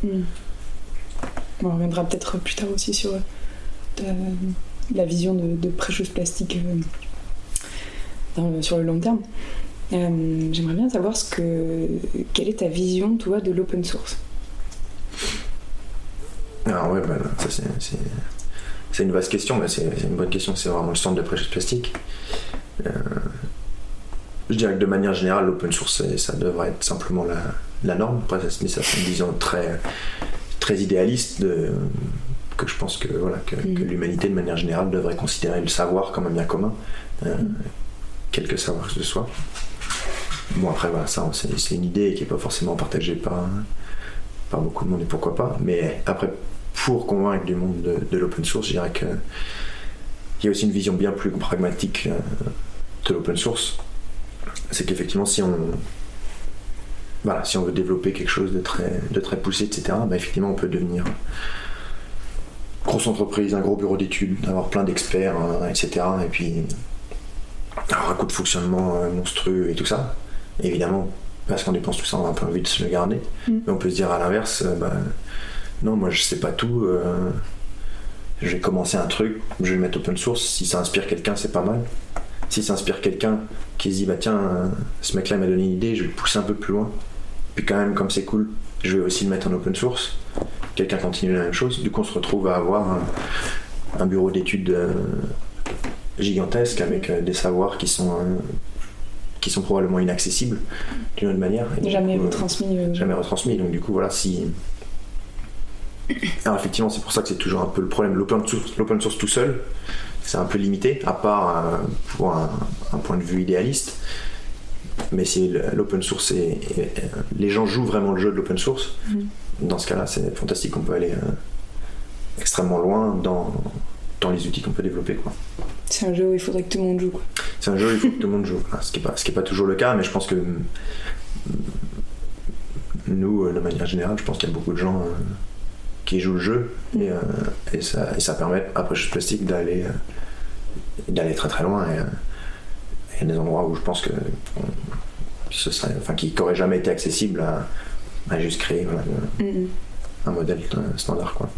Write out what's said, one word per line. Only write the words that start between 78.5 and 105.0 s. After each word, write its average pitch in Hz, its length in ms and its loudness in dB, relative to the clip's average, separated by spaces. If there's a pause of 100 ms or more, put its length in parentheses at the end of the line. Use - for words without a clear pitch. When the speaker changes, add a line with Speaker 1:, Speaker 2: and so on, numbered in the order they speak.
Speaker 2:
commencer 92 380 0
un 87 100 2
truc, 110 340 0 (180)
je 92 100 2
vais 92 60 4
le 92 60 4
mettre - 180 2
open 90 180 0
source, 85 260 0
si - 220 0
ça 90 140 2
inspire 95 280 0
quelqu'un, 98 280 0
c'est 98 160 -2
pas 87 100 2
mal. 110 200 2 (680)
Si 107 140 0
ça 104 100 0
inspire - 280 0
quelqu'un 107 380 2 (380)
qui 101 140 2
se 92 60 2
dit, 98 80 2
bah 92 140 2
tiens, 107 180 2
euh, 92 300 2 (340)
ce - 140 -2
mec-là 98 220 2
m'a 95 100 4
donné 92 160 4
une 95 100 4
idée, 110 220 2
je 113 60 0
vais 120 80 0
le - 40 -4
pousser - 240 0
un 104 60 2
peu 104 100 0
plus 101 200 -2
loin. 107 160 2 (640)
Puis - 100 -2
quand 101 120 2
même, 101 160 2
comme 98 160 0
c'est 95 160 0
cool, 107 240 2 (340)
je 95 140 2
vais 92 60 4
aussi 90 200 2
le 98 60 2
mettre 92 180 0
en 92 60 2
open 92 220 0
source. - 420 0 (580)
Quelqu'un - 220 0
continue 92 360 2
la 90 100 2
même 85 100 0
chose. 123 280 0
Du 110 100 0
coup, 110 100 2
on - 20 2
se - 100 -4
retrouve 95 340 2
à 90 80 4
avoir 95 360 2
un, 90 80 2 (1000)
un 92 60 4
bureau 92 260 4
d'études, 92 380 0
euh, 87 240 4 (1300)
gigantesque 101 640 2
avec, 92 280 0
euh, 87 120 2
des 90 120 0
savoirs 92 440 2
qui 87 100 -2
sont, 90 240 2
euh, 90 240 0 (1040)
qui - 100 -2
sont 98 120 0
probablement 92 380 2
inaccessibles 95 600 0 (580)
d'une 101 120 0
autre 95 100 0
manière. 113 280 0 (100)
Et - 40 2
donc, - 100 0
Speaker 1:
Jamais 190 220 4
Speaker 2:
du 185 60 2
coup, 180 60 2
euh, 180 40 2
Speaker 1:
retransmis, 185 480 0
euh. 175 160 2
Speaker 2:
jamais 185 200 2
retransmis. 185 440 0
Donc 90 140 2
du 85 80 0
coup, 98 140 -2
voilà, 95 160 2
si, 92 360 0 (2000)